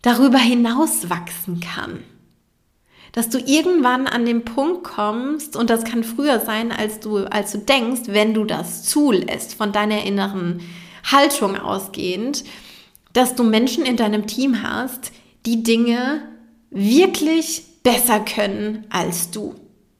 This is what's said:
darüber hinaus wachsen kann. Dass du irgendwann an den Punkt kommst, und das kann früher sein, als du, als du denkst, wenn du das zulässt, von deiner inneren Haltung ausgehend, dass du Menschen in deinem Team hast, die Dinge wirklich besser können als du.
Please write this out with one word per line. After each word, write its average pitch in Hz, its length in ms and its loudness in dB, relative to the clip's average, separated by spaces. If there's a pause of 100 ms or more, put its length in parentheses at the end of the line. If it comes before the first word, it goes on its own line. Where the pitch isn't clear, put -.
darüber 247 380 6
hinaus 240 720 2
wachsen 170 500 -6
kann. - 380 -10 (1120)
Dass 233 180 -2
du 254 80 0
irgendwann 269 680 2
an 240 200 0
den 233 180 0
Punkt 302 400 -2
kommst, 247 720 -4
und 233 140 2
das 226 140 2
kann 226 200 -4
früher 277 360 0
sein, 220 300 -2
als 214 300 -6
du, 208 240 -2
als 208 280 -4
du 220 60 -4
denkst, 240 500 0
wenn 214 260 2
du 220 100 2
das - 400 -6
zulässt, - 680 2
von 214 180 -2
deiner 208 320 0
inneren 196 560 -2 (500)
Haltung 277 460 2
ausgehend, 196 880 -6 (680)
dass 254 200 2
du 240 100 0
Menschen 240 420 2
in 254 100 0
deinem 208 300 0
Team 247 360 -2
hast, - 480 -6 (360)
die 226 160 0
Dinge 240 580 2 (500)
wirklich 311 960 2 (180)
besser 240 380 4
können 214 720 -4
als 175 400 -2
du. 214 240 -8 (460)